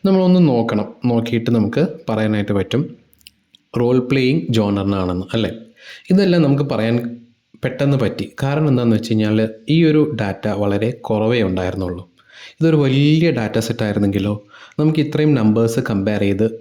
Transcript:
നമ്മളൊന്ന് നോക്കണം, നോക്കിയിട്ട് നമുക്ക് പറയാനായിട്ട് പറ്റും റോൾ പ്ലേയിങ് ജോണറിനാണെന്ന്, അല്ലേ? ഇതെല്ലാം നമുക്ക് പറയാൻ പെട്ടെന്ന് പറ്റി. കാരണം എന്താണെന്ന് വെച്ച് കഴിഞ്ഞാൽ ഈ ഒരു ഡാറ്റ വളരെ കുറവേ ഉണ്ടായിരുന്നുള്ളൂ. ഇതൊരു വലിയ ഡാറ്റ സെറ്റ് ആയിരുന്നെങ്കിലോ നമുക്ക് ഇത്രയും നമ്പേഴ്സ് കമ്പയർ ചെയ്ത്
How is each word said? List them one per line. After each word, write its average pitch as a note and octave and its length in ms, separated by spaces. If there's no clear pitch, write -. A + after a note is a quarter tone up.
നമ്മളൊന്ന് F#3 340
നോക്കണം, A2+ 360
നോക്കിയിട്ട് A#2 460
നമുക്ക് G#2+ 260
പറയാനായിട്ട് G#2+ 500
പറ്റും A#2 240
റോൾ B2 180
പ്ലേയിങ് C3+ 300
ജോണറിനാണെന്ന്, G2 760
അല്ലേ? A2+ 160
ഇതെല്ലാം F3+ 340
നമുക്ക് C#3 260
പറയാൻ A2+ 240
പെട്ടെന്ന് C#3 380
പറ്റി. - 240
കാരണം D3 280
എന്താണെന്ന് A#2 280
വെച്ച് - 120
കഴിഞ്ഞാൽ G#2+ 260
ഈ - 20
ഒരു D3+ 120
ഡാറ്റ G2 260
വളരെ G2+ 260
കുറവേ A2 400
ഉണ്ടായിരുന്നുള്ളൂ. F2+ 520
ഇതൊരു D#3 280
വലിയ D3 420
ഡാറ്റ A2 200
സെറ്റ് - 200
ആയിരുന്നെങ്കിലോ G2+ 460
നമുക്ക് D#3 260
ഇത്രയും D3+ 260
നമ്പേഴ്സ് A2+ 380
കമ്പയർ G2+ 360
ചെയ്ത് G2+ 200